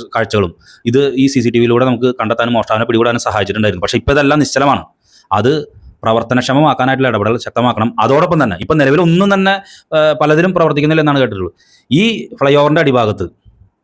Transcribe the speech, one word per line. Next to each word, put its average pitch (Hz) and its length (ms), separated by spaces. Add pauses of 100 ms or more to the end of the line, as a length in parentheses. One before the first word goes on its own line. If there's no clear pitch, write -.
(140)
കാഴ്ചകളും 107 400 (380)
ഇത് 135 100 (220)
ഈ - 100
സി 127 120
സി 120 100
ടി 117 80
വിയിലൂടെ 120 260
നമുക്ക് 123 300
കണ്ടെത്താനും 117 380
മോഷ്ടാവിനെ 110 340
പിടികൂടാനും 117 360
സഹായിച്ചിട്ടുണ്ടായിരുന്നു. 101 580
പക്ഷേ 135 160
ഇപ്പോൾ 139 160
ഇതെല്ലാം 147 280
നിശ്ചലമാണ്. 135 380 (560)
അത് 120 120 (520)
പ്രവർത്തനക്ഷമമാക്കാനായിട്ടുള്ള 127 1080
ഇടപെടൽ 107 240 (100)
ശക്തമാക്കണം. 117 440 (140)
അതോടൊപ്പം 156 380
തന്നെ 104 220
ഇപ്പം 156 180
നിലവിൽ 135 240
ഒന്നും 180 280
തന്നെ, 196 200 (440)
ഏഹ്, 156 240
പലതിലും 160 360
പ്രവർത്തിക്കുന്നില്ല 156 460
എന്നാണ് 143 180
കേട്ടിട്ടുള്ളത്. 98 320 (480)
ഈ - 20 (360)
ഫ്ലൈ 139 200
ഓവറിൻ്റെ 151 240
അടിഭാഗത്ത് 113 420 (580)